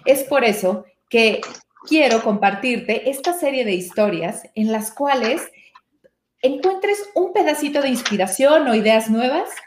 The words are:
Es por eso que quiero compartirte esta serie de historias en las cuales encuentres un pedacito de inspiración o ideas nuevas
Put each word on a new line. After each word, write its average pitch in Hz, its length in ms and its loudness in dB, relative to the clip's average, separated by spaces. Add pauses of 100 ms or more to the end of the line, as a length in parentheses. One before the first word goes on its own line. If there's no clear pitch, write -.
Es 277 200 2
por 269 200 0
eso 208 400 0 (240)
que 220 320 2 (480)
quiero 262 340 4
compartirte 202 880 -2
esta 277 240 -4
serie 277 320 -2
de 208 80 -2
historias 180 720 -2 (120)
en 220 160 0
las 214 220 -4
cuales 269 580 -2 (920)
encuentres 381 720 -2
un 359 200 -2
pedacito 302 480 0
de 269 80 0
inspiración 254 760 2
o 233 80 2
ideas 220 360 2
nuevas 254 400 0 (160)